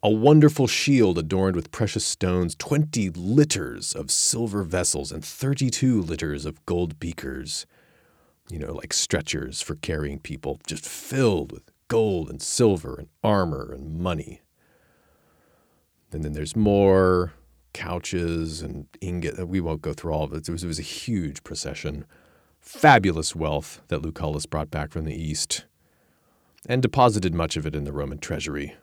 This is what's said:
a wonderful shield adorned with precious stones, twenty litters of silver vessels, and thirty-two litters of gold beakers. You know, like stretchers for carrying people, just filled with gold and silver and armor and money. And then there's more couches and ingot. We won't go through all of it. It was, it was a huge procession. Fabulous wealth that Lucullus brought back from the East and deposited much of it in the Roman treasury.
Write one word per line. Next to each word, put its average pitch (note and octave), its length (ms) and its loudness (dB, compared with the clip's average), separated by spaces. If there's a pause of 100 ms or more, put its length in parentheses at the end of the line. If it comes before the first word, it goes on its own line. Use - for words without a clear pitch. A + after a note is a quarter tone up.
a G#2+ 80 6
wonderful D3 560 8
shield A2+ 500 4
adorned F#2 380 0
with E2 160 -6
precious - 320 -2
stones, F2+ 500 0
twenty C#3+ 560 0
litters F#2 840 0
of C#2+ 180 -6
silver G2+ 520 0
vessels, E2 460 -2
and D#2 140 -10
thirty-two C3 760 0
litters D2+ 440 -4
of D#2 200 -8
gold F2 340 -2
beakers. C2+ 680 -8 (840)
You E2 100 -8
know, - 140 -8
like - 180 -10
stretchers - 720 -2
for - 140 -6
carrying D2 440 -4
people, C#2+ 480 -8
just - 180 -8
filled A2+ 680 0
with - 100 -16 (240)
gold G#2 420 0
and - 120 -10
silver E2+ 540 2
and C#2 120 -14 (160)
armor F2+ 480 2
and C#2+ 260 -10
money. F2 440 -4 (1700)
And D2+ 140 -6
then D2+ 80 -4
there's D2+ 200 -6
more F#2+ 800 6 (400)
couches E2+ 880 -4
and C#2+ 260 -10 (120)
ingot. F2 480 -6
We F#2 140 -2
won't D#2+ 200 -4
go D#2 120 -6
through E2 180 -6
all D2+ 140 0
of C#2+ 80 -10
it. D#2+ 160 -8
It - 20 -4
was, F2 140 -6
it - 20 -6
was D#2 100 -6
a - 60 -8
huge F2 600 -6
procession. D2 600 -8 (540)
Fabulous G2 760 4
wealth D2+ 540 -4
that D#2+ 140 -4
Lucullus D#2 440 -6
brought D2+ 240 -6
back D2+ 220 -6
from D#2+ 140 -6
the D2+ 100 -6
East - 480 -6 (1040)
and B2+ 140 0
deposited G#2+ 520 4
much E2 220 0
of D#2 100 -4
it D2+ 80 -4
in D2 120 -4
the C#2+ 80 -8
Roman C#2+ 260 -6
treasury. D2 640 -6